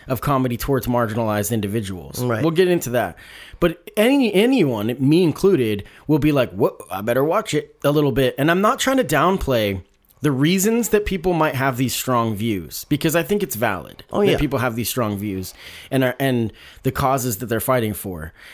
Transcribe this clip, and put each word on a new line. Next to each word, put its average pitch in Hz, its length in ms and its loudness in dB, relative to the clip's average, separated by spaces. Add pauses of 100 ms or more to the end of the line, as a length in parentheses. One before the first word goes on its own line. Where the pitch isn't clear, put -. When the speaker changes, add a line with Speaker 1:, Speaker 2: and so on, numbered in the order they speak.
Speaker 1:
of 127 140 -4
comedy 131 360 0
towards 127 300 -2
marginalized 110 640 -2
individuals. 101 720 -4
Speaker 2:
Right. 117 180 0
Speaker 1:
We'll 160 100 2
get 180 160 2
into 175 240 0
that. 107 260 -2 (420)
But 170 380 -2
any, 247 360 4
anyone, 151 680 2
me 156 240 6
included, 131 600 2 (240)
will 147 120 2
be 151 120 2
like, 131 200 0
"Whoa, 113 260 0 (120)
I 92 120 -8
better 120 220 0
watch 185 300 0
it 147 300 -4
a 143 80 2
little 147 200 2
bit." 127 260 0
And 143 120 2
I'm 180 120 2
not 233 180 2
trying 262 180 0
to 262 60 2
downplay 139 800 0 (400)
the 147 80 2
reasons 190 580 2
that 208 140 2
people 180 300 -2
might 156 220 0
have 127 220 0
these 123 180 -2
strong 117 400 0
views, 95 540 -6
because 147 260 0
I 170 80 2
think 202 180 0
it's 185 140 -6
valid 104 560 -4
Speaker 2:
Oh, - 120 -2
Speaker 1:
that 196 100 4
Speaker 2:
yeah. - 40 2
Speaker 1:
people 135 220 0
have 117 160 -2
these 117 120 -4
strong 107 300 -2
views 95 340 -6 (380)
and 135 140 0
are, 123 160 0
and 123 340 0 (300)
the 131 80 0
causes 131 480 -2
that 120 80 -8
they're 113 120 -2
fighting 113 340 0
for. 85 380 -10 (220)